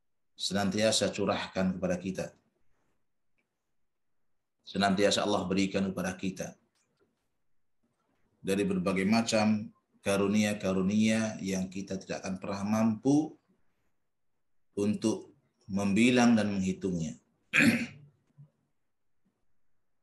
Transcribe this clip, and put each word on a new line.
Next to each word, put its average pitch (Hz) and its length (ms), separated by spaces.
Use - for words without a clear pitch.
senantiasa 101 720
curahkan 95 680
kepada 90 180
kita. 92 280
Senantiasa 95 640
Allah 101 220
berikan 95 420
kepada 92 240
kita. 90 400
Dari 98 160
berbagai 95 480
macam 107 640
karunia-karunia 104 1400
yang 95 240
kita 95 320
tidak 76 240
akan 92 160
pernah 98 240
mampu 113 720
untuk 104 560
membilang 113 720
dan 104 160
menghitungnya. 92 640
<clears throat> - 80